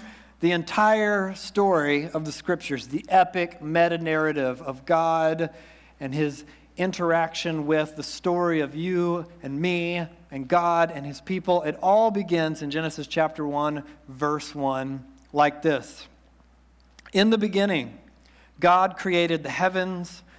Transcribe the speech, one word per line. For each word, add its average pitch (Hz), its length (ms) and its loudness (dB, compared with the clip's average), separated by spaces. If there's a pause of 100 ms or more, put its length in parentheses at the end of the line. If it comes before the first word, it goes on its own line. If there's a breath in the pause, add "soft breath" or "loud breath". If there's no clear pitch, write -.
(400 loud breath)
The 170 120 4
entire 208 840 2
story 156 720 2
of 156 160 -4
the 147 80 -6
scriptures, 143 540 -4
the 143 240 -6
epic 180 500 2
meta-narrative 156 1000 0
of 135 240 -10
God 160 640 2 (500 loud breath)
and 135 140 -8
his 147 300 -4 (340 loud breath)
interaction 165 880 -2
with 156 280 0
the 147 80 -10
story 175 580 0
of 139 140 -4
you 175 520 -2 (160)
and 139 180 -6
me 175 460 -2 (240)
and 135 180 -10
God 170 460 4
and 143 100 -8
his 143 160 -10
people, 180 440 0
it 151 180 -2
all 214 280 4
begins 170 520 0
in 143 80 -6
Genesis 151 360 -4
chapter 156 400 0
one, 147 380 -2 (240 loud breath)
verse 147 460 -4
one, 135 500 -4 (300)
like 147 260 2
this. - 460 -2 (1080)
"In 202 160 4
the 226 80 4
beginning, 190 640 0 (600 soft breath)
God 185 360 4
created 170 460 0
the 139 80 -8
heavens 185 720 -2 (160 soft breath)